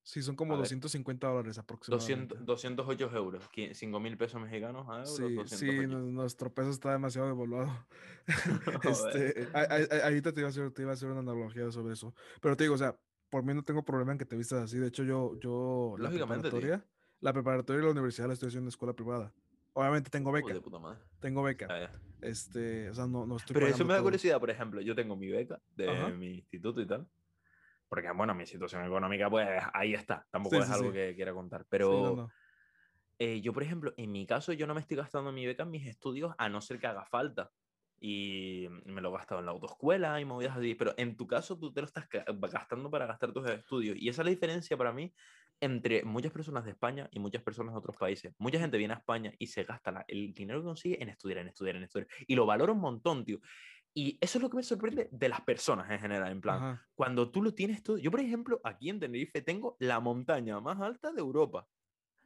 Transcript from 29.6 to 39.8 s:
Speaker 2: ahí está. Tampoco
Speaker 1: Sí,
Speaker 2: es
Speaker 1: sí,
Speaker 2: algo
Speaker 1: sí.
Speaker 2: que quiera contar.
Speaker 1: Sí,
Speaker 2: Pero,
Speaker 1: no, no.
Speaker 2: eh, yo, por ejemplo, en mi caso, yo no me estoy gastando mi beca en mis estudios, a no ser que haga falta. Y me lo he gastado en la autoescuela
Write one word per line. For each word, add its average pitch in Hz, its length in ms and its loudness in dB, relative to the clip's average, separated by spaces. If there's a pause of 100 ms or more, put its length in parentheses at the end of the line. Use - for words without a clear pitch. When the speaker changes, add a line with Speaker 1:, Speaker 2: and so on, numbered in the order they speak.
Speaker 2:
ahí 104 200 2
está. - 360 -4
Tampoco 98 260 2
Speaker 1:
Sí, 98 60 8
Speaker 2:
es 98 60 0
Speaker 1:
sí, 107 60 2
Speaker 2:
algo 101 180 2
Speaker 1:
sí. - 20 -4
Speaker 2:
que 95 200 -2
quiera 92 200 -4
contar. 90 280 -8
Speaker 1:
Sí, - 80 -20
Speaker 2:
Pero, 98 460 6
Speaker 1:
no, - 0 -
no. 117 180 -6 (840)
Speaker 2:
eh, 113 240 0
yo, 113 100 0
por 131 100 -2
ejemplo, 151 340 -2
en 110 160 -4
mi 98 140 -4
caso, 147 260 2
yo 151 140 -2
no 151 80 -2
me 156 60 -2
estoy 151 160 -4
gastando 139 360 -2
mi 131 140 -4
beca 127 180 -2
en 170 60 -8
mis 151 160 -8
estudios, 139 520 -4
a 113 100 0
no 104 120 -2
ser 123 180 -8
que 127 80 -2
haga 98 200 -4
falta. 123 440 -2 (500)
Y 98 640 -4 (200)
me 95 140 -8
lo 92 100 0
he 92 80 -2
gastado 90 220 -6
en 87 60 -6
la 87 60 -2
autoescuela 151 680 0